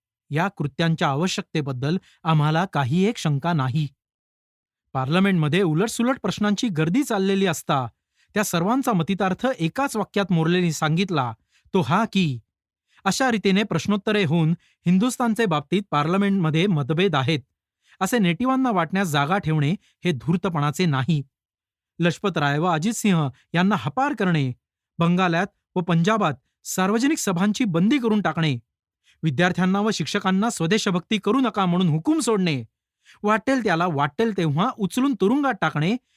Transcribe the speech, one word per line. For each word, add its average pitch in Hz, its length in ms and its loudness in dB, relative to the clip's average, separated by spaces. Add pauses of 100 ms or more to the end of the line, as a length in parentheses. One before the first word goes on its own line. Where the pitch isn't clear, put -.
(300)
या 160 180 0
कृत्यांच्या 165 600 -2
आवश्यकतेबद्दल 143 880 -2 (260)
आम्हाला 160 420 2
काही 151 380 0
एक 233 140 0
शंका 160 360 -2
नाही. 139 340 -2 (1080)
पार्लमेंटमध्ये 165 680 2
उलटसुलट 226 600 0
प्रश्नांची 208 460 -2
गर्दी 175 360 0
चाललेली 196 420 0
असता 147 420 -2 (460)
त्या 208 100 0
सर्वांचा 220 500 0
मतितार्थ 185 540 -2 (120)
एकाच 165 360 -2
वाक्यात 202 360 -2
मोरलेने 170 400 2
सांगितला, 156 640 -2 (400)
तो - 80 2
हा 175 320 2
की 151 260 0 (640)
अशा 247 260 0
रीतीने 202 320 2
प्रश्नोत्तरे 208 600 -2
होऊन 160 280 2 (340)
हिंदुस्थानचे 226 600 2
बाबतीत 170 360 0 (100)
पार्लमेंटमध्ये 175 760 2
मतभेद 156 480 0
आहेत, 135 240 0 (600)
असे 214 200 0
नेटिवांना 247 520 0
वाटण्यास 185 360 0
जागा 147 300 0
ठेवणे 151 340 0 (340)
हे 175 60 0
धूर्तपणाचे 151 760 -2
नाही. 139 380 0 (760)
लजपत 170 380 0
राय 143 220 0
व 165 60 0
अजित 180 280 0
सिंह 165 360 0 (240)
यांना 190 260 2
हपार 262 340 -2
करणे, 165 380 0 (480)
बंगालात 175 480 2 (280)
व 180 60 -2
पंजाबात 170 520 2 (300)
सार्वजनिक 226 540 0
सभांची 202 460 0
बंदी 202 340 2
करून 214 240 0
टाकणे, 160 360 0 (640)
विद्यार्थ्यांना 180 580 2
व 214 120 0
शिक्षकांना 190 560 -2
स्वदेशभक्ती 180 680 -2
करू 214 220 0
नका 208 260 0
म्हणून 175 240 2
हुकूम 220 300 0
सोडणे, 185 440 0 (600)
वाटेल 220 400 0
त्याला 175 240 0
वाटेल 165 500 -2
तेव्हा 170 400 0
उचलून 247 440 -2
तुरुंगात 262 400 2
टाकणे, 160 320 0 (240)